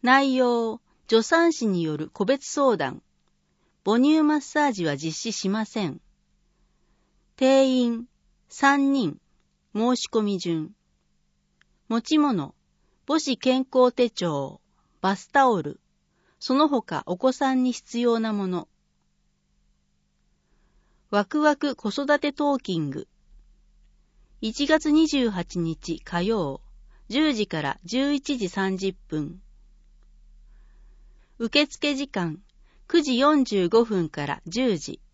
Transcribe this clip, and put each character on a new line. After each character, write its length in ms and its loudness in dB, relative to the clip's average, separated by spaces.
内 340 4
容、 440 0
助 140 4
産 300 4
師 140 -4
に 160 0
よ 140 -2
る 160 -8
個 120 -2
別 220 0
相 300 0
談。 260 -6
母 140 2
乳 240 4
マ 140 2
ッ 40 0
サ 260 0
ー 60 0
ジ 140 -4
は 100 0
実 240 -8
施 120 -6
し 160 -4
ま 160 -2
せ 220 -6
ん。 140 -8
定 300 6
員、 400 0
三 440 2
人。 280 -2
申 220 0
し 140 -8
込 120 0
み 160 -2
順。 340 -4
持 120 -2
ち 180 0
物、 360 0
母 140 0
子 160 -4
健 340 0
康 220 4
手 160 0
帳、 520 -6
バ 140 0
ス 140 -20
タ 200 4
オ 100 0
ル、 200 -10
そ 160 -2
の 140 4
他 360 -4
お 140 -6
子 140 2
さ 200 -2
ん 100 0
に 100 0
必 260 -8
要 200 2
な 140 -4
も 140 -4
の。 220 -6
ワ 160 0
ク 160 -2
ワ 140 4
ク 200 -4
子 140 -6
育 280 0
て 140 -2
ト 240 0
ー 60 -6
キ 160 -4
ン 100 -4
グ。 180 -10
一 260 -6
月 240 2
二 160 4
十 220 0
八 300 -6
日 420 -6
火 220 -6
曜、 400 -4
十 260 0
時 120 -2
か 140 -4
ら 240 -4
十 300 0
一 240 -4
時 100 -4
三 300 -2
十 160 -4
分。 340 -8
受 280 2
付 280 -4
時 140 -6
間、 340 -6
九 140 2
時 160 0
四 260 4
十 240 0
五 160 4
分 240 -2
か 160 -8
ら 220 -6
十 320 -2
時。 220 -12